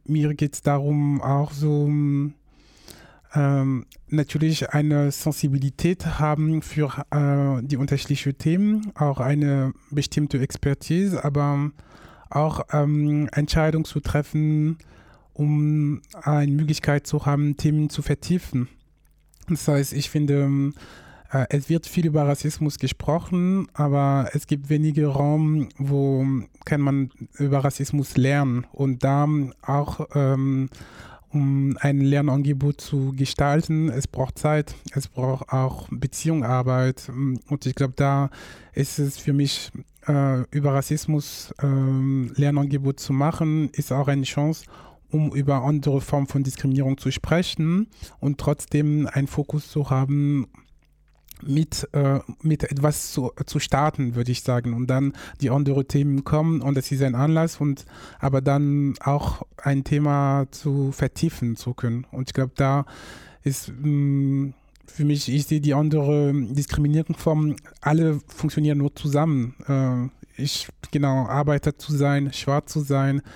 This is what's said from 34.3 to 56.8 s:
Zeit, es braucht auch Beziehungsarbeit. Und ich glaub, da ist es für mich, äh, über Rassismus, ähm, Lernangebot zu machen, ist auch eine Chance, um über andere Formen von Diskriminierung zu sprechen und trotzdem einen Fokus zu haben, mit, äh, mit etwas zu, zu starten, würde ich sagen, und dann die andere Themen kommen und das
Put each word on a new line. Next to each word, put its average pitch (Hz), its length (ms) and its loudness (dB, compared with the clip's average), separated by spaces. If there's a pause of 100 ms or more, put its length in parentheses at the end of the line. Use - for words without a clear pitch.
Zeit, 151 360 0 (180)
es 131 160 -4
braucht 131 420 -4
auch 131 400 -2
Beziehungsarbeit. 127 1200 0
Und 135 560 -4
ich 127 80 -2
glaub, 131 220 -2
da 139 340 2 (420)
ist - 260 -4
es 143 200 -2
für 143 160 -2
mich, 143 360 0 (380)
äh, 139 420 2
über 143 220 0
Rassismus, 147 920 -2
ähm, 135 720 0
Lernangebot 143 640 0
zu - 140 -4
machen, 156 600 0
ist - 200 -4
auch 135 160 0
eine 139 140 2
Chance, 147 420 -2 (460)
um 151 240 0
über 139 280 0
andere 139 380 0
Formen 139 260 -2
von 139 160 0
Diskriminierung 135 560 0
zu 135 120 -4
sprechen 170 800 0 (320)
und 147 180 -2
trotzdem 147 720 0
einen 139 160 -2
Fokus - 440 -6
zu 143 200 -2
haben, 139 560 0 (960)
mit, - 500 -2
äh, 139 260 2 (240)
mit 160 220 0
etwas 143 480 -2
zu, 127 180 -4 (160)
zu 147 140 -4
starten, 135 560 0
würde 120 160 -2
ich - 100 -4
sagen, 123 320 -2
und 123 140 -4
dann 135 240 0 (280)
die 131 100 0
andere 139 360 2
Themen 143 380 0
kommen 156 380 2
und 139 140 0
das 131 140 -4